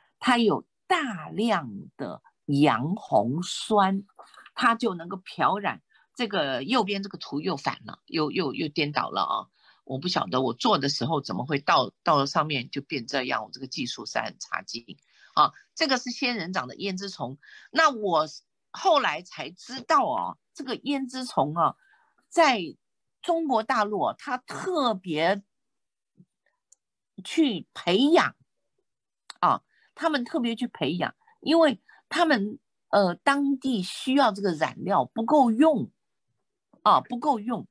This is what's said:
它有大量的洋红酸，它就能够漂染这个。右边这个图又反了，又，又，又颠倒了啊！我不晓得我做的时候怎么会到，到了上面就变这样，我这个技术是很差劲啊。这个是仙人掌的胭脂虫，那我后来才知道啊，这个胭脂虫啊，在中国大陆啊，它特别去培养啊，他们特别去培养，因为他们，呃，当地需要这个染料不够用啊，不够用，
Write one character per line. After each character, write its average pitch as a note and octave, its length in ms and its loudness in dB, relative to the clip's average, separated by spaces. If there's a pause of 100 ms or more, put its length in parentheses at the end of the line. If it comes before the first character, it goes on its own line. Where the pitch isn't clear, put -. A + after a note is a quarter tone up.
(200)
它 B3 180 2
有 G3+ 260 2 (220)
大 A#3 440 -2
量 F3+ 380 0 (280)
的 F#2 260 -10 (240)
洋 C#3 480 2
红 C3 480 0
酸， G3 640 2 (500)
它 A#3 220 2
就 A3+ 180 -2
能 E3+ 140 -10
够 F#3+ 80 -8
漂 F#3 420 -2
染 E3 240 -6 (320)
这 A#3+ 140 -4
个。 C#3+ 340 -2
右 A3 220 2
边 G3 180 -4
这 G3+ 60 -10
个 E3+ 100 -14
图 - 220 -6
又 E3+ 160 -2
反 - 280 -6
了， - 220 -14
又， D#3 240 -2
又， E3 240 -2
又 D#3+ 140 -4
颠 D3 240 -2
倒 A#2+ 180 -2
了 F#2+ 120 -2
啊！ G2+ 280 -4 (340)
我 C3 140 -8
不 D3 80 -6
晓 D#3+ 200 0
得 B2+ 140 0
我 B2 140 -2
做 G#3 240 2
的 C#3 100 -2
时 C#3 160 -2
候 D3 160 0
怎 - 140 -8
么 - 100 -4
会 C#3+ 140 -2
到， C#3+ 340 0 (120)
到 D#3+ 120 4
了 C#3 80 2
上 D3 220 -2
面 C3 240 -6
就 C#3+ 100 -6
变 C3 240 -8
这 B2+ 200 -4
样， B2 180 -4
我 G#2 80 -14
这 - 80 -16
个 C3+ 80 -10
技 B2+ 180 -8
术 A#2+ 220 -10
是 - 140 -8
很 A2 180 -10
差 - 240 -8
劲 A#2 220 -14 (500)
啊。 C#3+ 180 4 (220)
这 D#4+ 140 -2
个 C4+ 100 2
是 B3+ 120 -8
仙 B3 260 -4
人 F3+ 160 -6
掌 C3+ 160 -4
的 - 80 -16
胭 F#3+ 200 -6
脂 F#3+ 140 -10
虫， C3+ 260 -10 (360)
那 D#4 180 4
我 G3 340 0 (460)
后 E4 300 2
来 E3+ 220 -2
才 D3+ 280 -12
知 B3 300 -14
道 B3 280 2
啊， F#2+ 300 -4 (160)
这 - 80 -14
个 B3+ 140 -6
胭 C4+ 340 -4
脂 C4 140 -8
虫 D3+ 300 0
啊， E3 200 2 (540)
在 C#4 320 4 (640)
中 E4 260 0
国 A3 160 2
大 A3+ 180 0
陆 G#3 180 -2
啊， C3 160 0
它 B3+ 220 -6
特 C#4+ 560 -2
别 F#3 480 0 (1800)
去 B3 500 0
培 F3 240 2 (140)
养 B3 240 4 (1040)
啊， C#3 220 4 (340)
他 D#4+ 120 -2
们 C#4+ 160 0
特 D#4+ 140 -4
别 A#3 160 0
去 A#3 140 -4
培 - 260 -4
养， E3+ 180 -4 (280)
因 D#4+ 180 4
为 D4 220 4 (280)
他 E4+ 160 2
们， A3+ 360 0 (300)
呃， F#3+ 260 4
当 C#4 420 2
地 B3+ 240 -2
需 B3+ 320 -4
要 C4+ 160 6
这 G3+ 100 -8
个 G3 120 2
染 D3 320 -2
料 F3 200 2
不 A3+ 200 -6
够 A#3+ 260 6
用 A#3 400 2 (920)
啊， F3 180 6
不 - 180 -8
够 B3+ 220 0
用， G#3+ 300 -6